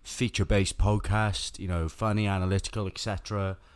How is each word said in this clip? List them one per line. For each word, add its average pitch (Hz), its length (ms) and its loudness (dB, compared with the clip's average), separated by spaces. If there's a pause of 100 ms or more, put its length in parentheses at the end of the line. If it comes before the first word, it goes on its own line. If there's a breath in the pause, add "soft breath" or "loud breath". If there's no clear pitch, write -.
feature-based 101 720 0
podcast, 104 840 0
you 98 100 -6
know, 85 200 0
funny, 107 380 0
analytical, 95 600 0
et 92 120 -8
cetera. 98 580 -4 (200)